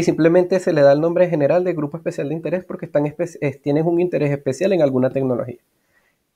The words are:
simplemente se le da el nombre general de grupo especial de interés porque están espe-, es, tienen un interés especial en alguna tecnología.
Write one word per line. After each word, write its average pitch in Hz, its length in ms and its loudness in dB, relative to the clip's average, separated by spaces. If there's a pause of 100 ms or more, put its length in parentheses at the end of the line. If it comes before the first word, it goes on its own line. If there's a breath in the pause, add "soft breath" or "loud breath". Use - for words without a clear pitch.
simplemente 175 580 2
se 180 120 -2
le 147 100 2
da 139 100 8
el 147 80 4
nombre 170 280 2
general 160 360 2
de 180 80 -2
grupo 147 240 -6
especial 165 320 -8
de 156 80 -4
interés 165 280 -6
porque 175 220 -12
están 147 200 -2
espe-, 165 340 -6
es, 139 200 -4
tienen 147 240 0
un 170 160 0
interés 156 300 0
especial 143 420 -2
en 170 100 2
alguna 131 280 2
tecnología. 123 480 -4 (760)